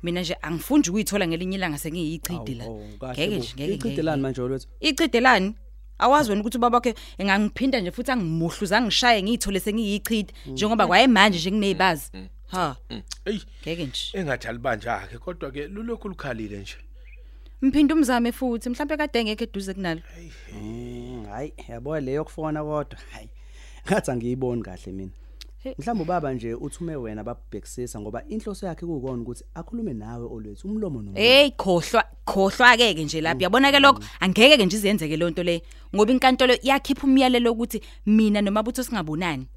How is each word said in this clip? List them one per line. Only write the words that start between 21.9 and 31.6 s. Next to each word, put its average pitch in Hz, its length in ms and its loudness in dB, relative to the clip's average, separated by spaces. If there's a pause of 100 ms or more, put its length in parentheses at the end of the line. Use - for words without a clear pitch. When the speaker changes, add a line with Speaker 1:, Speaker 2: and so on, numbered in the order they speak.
Speaker 2:
le 131 140 -4
yokufona 156 500 -4
kodwa, 151 360 -6 (140)
hhayi, 107 160 -18 (580)
ngathi 190 240 0
angiyiboni 123 520 -2
kahle 92 280 -12
mina. 95 200 -10 (460)
Speaker 1:
He. 262 220 -12
Speaker 2:
Mhlawumbe 220 240 -4
ubaba 156 300 -2
nje 117 200 -6
uthume 151 420 -8
wena 107 280 -8
babhekisisa 117 760 -10
ngoba 107 300 -10
inhloso 208 380 -8
yakhe 170 180 -10
kukona 131 360 -6
ukuthi 120 220 -12 (120)
akhulume 196 380 -8
nawe 117 320 -10
olwethu, 110 420 -14
umlomo 196 340 -4
nomulomo. 98 160 -10
Speaker 1:
Hey, 247 340 8
khohlwa, 190 520 2 (220)